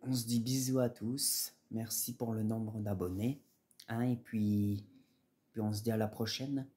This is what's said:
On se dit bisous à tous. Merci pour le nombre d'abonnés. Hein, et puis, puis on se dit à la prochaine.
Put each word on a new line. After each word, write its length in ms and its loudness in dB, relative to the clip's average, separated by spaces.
On 100 0
se 140 0
dit 140 4
bisous 380 2
à 100 6
tous. 640 -2
Merci 440 -4
pour 180 -2
le 100 0
nombre 380 0
d'abonnés. 600 0
Hein, 140 -2
et 140 2
puis, 720 0
puis 80 -6
on 120 0
se 100 -4
dit 80 0
à 60 2
la 120 2
prochaine. 680 -4